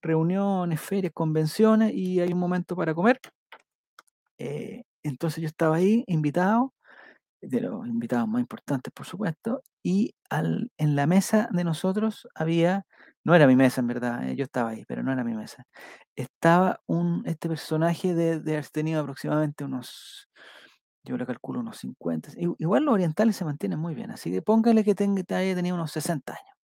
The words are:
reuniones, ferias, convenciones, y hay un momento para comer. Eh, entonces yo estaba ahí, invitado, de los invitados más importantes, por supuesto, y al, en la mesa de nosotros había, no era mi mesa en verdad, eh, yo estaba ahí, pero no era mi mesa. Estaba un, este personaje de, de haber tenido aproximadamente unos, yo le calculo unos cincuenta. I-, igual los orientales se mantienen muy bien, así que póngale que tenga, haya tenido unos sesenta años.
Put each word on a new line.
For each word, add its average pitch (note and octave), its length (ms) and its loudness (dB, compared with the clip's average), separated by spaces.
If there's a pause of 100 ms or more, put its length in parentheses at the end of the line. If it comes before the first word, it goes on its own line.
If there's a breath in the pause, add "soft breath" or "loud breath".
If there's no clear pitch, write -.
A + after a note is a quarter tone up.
reuniones, F3 800 0
ferias, F#3+ 320 -4
convenciones, G#3+ 800 2
y F#3 280 0
hay F3 120 2
un F3+ 60 0
momento F3+ 360 -2
para E3 200 -2
comer. G#3 260 4 (1160)
Eh, - 460 -8 (180)
entonces D#3 400 -2
yo D#3 60 -2
estaba D#3+ 280 2
ahí, G#3 300 4
invitado, F3+ 680 2 (680 loud breath)
de B2+ 180 -2
los - 260 -6
invitados A#2 400 -2
más A2 140 0
importantes, B2+ 540 -6
por C#3+ 100 -16
supuesto, G#3 580 -6 (200)
y F#3+ 320 0 (160)
al, D#3+ 480 -2
en D3 180 2
la C#3+ 100 2
mesa G3 460 4
de F3 120 0
nosotros F#3+ 680 -2
había, E3+ 520 0 (380 soft breath)
no D#3+ 100 6
era D#3 120 10
mi C3 100 8
mesa C3 260 4
en A#2+ 60 0
verdad, A#2+ 380 -4
eh, C3 100 -4
yo C3+ 80 -2
estaba A#2+ 260 -2
ahí, A2+ 160 -12
pero A#2+ 160 -6
no C3 100 -2
era B2+ 120 -2
mi A#2 100 -4
mesa. A2 320 -12 (500 loud breath)
Estaba E3+ 680 2
un, E3+ 400 -2
este E3+ 220 -6
personaje E3 680 -2
de, E3 260 0
de D#3 120 -4
haber D3+ 160 -4
tenido D#3 340 -2
aproximadamente D3+ 600 -4
unos, - 680 -12 (720 loud breath)
yo B2+ 160 -8
le B2 80 -6
calculo B2 340 -8
unos A2+ 180 -10
cincuenta. - 580 -8
I-, E3+ 220 -4
igual G#3 260 0
los C#4+ 100 2
orientales F#3+ 420 0
se F#3 80 -6
mantienen D#3+ 340 -4
muy E3 160 -6
bien, - 160 -10
así - 200 -10
que F#3 100 -2
póngale A3 440 4
que G3+ 100 4
tenga, G3+ 280 0 (140)
haya F#3 180 -2
tenido F3+ 220 -2
unos D#3+ 160 -6
sesenta D#3 420 -4
años. - 320 -20